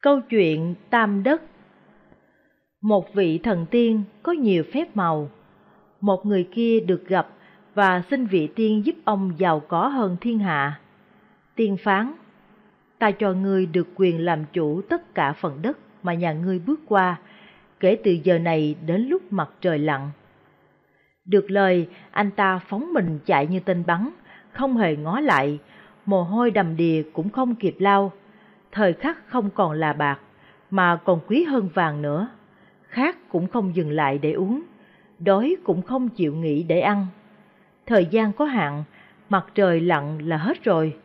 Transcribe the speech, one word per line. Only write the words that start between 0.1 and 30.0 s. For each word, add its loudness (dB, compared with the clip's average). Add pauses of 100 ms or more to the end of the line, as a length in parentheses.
chuyện 0 (160)
Tam 2
Đất. 2 (1400)
Một 0
vị 2
thần -2
tiên 2 (200)
có -2
nhiều 2 (100)
phép -4
màu. -2 (720)
Một 0
người 0
kia 2
được -2
gặp 0 (460)
và 2
xin -2
vị 0
tiên 0
giúp -2
ông 0
giàu 2
có -2
hơn -2
thiên -2
hạ. -2 (760)
Tiên 0
phán: 0 (880)
"Ta 2
cho -2
ngươi 0
được -2
quyền 0
làm -2
chủ -2
tất -6
cả 0
phần -8
đất -4 (240)
mà -4
nhà -2
ngươi -4
bước -4
qua, 2 (600)
kể 4
từ 4
giờ 2
này 0 (100)
đến 0
lúc -4
mặt -4 (100)
trời 0
lặn." -2 (1120)
Được 2
lời, 2 (220)
anh -2
ta 0
phóng -8
mình 0
chạy 2
như -2
tên -2
bắn, 0 (440)
không -2
hề 2
ngó -4
lại, 0 (480)
mồ 2
hôi 0
đầm 0
đìa 2 (100)
cũng -6
không -2
kịp -4
lau. 2 (600)
Thời 2
khắc -6
không -2
còn -2
là -2
bạc, -2 (520)